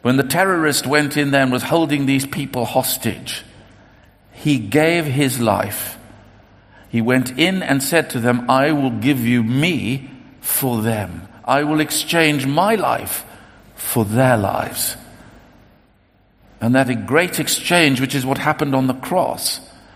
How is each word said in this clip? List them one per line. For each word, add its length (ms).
When 140
the 60
terrorist 640
went 300
in 140
there 120
and 100
was 120
holding 420
these 200
people 380
hostage, 800
he 260
gave 460
his 340
life. 600
He 120
went 380
in 240
and 200
said 280
to 100
them, 280
"I 240
will 180
give 300
you 220
me 680
for 420
them. 460
I 200
will 160
exchange 680
my 300
life 480
for 300
their 320
lives." 600
And 140
that 320
great 320
exchange, 640
which 140
is 100
what 140
happened 360
on 120
the 80
cross, 680